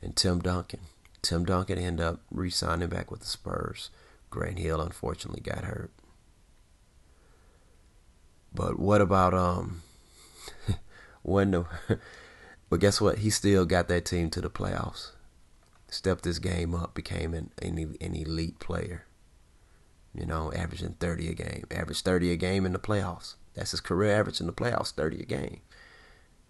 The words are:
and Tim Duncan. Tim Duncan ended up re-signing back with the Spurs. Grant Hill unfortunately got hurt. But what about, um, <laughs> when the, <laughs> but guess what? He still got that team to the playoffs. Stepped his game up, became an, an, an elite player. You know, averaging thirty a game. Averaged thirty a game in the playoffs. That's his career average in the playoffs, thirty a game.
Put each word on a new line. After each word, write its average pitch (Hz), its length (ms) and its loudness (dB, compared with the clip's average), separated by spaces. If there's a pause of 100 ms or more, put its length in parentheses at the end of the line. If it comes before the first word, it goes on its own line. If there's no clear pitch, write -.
and 82 120 -6
Tim 90 240 4
Duncan. 90 420 -2 (420)
Tim 85 220 2
Duncan 92 340 2
ended 85 260 0
up 85 140 0 (100)
re-signing 85 600 0
back 87 200 -4
with - 120 -10
the - 40 -14
Spurs. - 640 -6 (420)
Grant 82 260 -4
Hill 80 240 0
unfortunately - 600 -6
got - 240 -6
hurt. - 260 -6 (2500)
But - 260 -2
what 104 220 6
about, 92 320 6
um, 87 500 2 (840)
<laughs> - 540 -6
when 98 300 4
the, 87 140 4 (220)
<laughs> - 120 2 (720)
but 87 100 4
guess 101 200 6
what? 104 200 4
He 107 100 2
still 101 360 6
got 87 240 2
that 87 160 2
team 85 260 2
to - 100 -4
the - 80 -2
playoffs. - 640 -4 (800)
Stepped - 360 0
his 85 140 0
game 85 340 0
up, 87 200 -4
became 82 400 -4
an, - 180 -6 (100)
an, 82 160 -4
an 82 380 -6
elite 80 440 -4
player. 85 460 -6 (1080)
You 82 120 -6
know, 80 280 -2
averaging 85 460 -6
thirty 82 300 -2
a 82 40 -2
game. - 380 -8
Averaged 82 320 -4
thirty 90 280 4
a 87 40 2
game 92 300 2
in 92 80 0
the 90 60 -2
playoffs. 95 560 -4 (180)
That's - 180 -6
his 85 100 -4
career 101 360 4
average - 240 0
in 85 60 -2
the - 60 -2
playoffs, - 380 0
thirty - 300 -2
a - 40 -10
game. - 360 -4 (880)